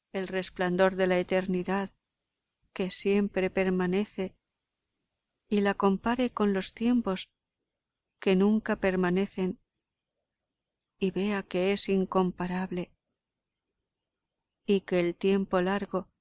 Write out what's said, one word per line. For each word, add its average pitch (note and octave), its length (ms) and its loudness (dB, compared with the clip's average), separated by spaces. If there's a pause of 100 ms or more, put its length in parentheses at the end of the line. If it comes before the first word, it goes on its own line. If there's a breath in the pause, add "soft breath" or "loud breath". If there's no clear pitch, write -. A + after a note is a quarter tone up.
(120)
el F#3+ 160 -6
resplandor F#3 680 0
de F#3 120 2
la F#3 100 4
eternidad F#3 720 -2 (800)
que F#3+ 200 -6
siempre G3 580 0
permanece F#3 880 -2 (1120)
y G#3 120 2
la G3+ 120 2
compare A3+ 560 0
con G3+ 240 0
los F#3+ 220 -4
tiempos A3+ 560 0 (880)
que F#3+ 160 2
nunca G#3+ 400 2
permanecen F#3 840 0 (1400)
y F#3+ 100 0
vea G3 320 -2
que F#3 300 -2
es G3+ 180 -4
incomparable F#3 1000 -2 (1800)
y G3 140 2
que F3+ 180 0
el F3 160 0
tiempo G3 460 0
largo F#3+ 600 -4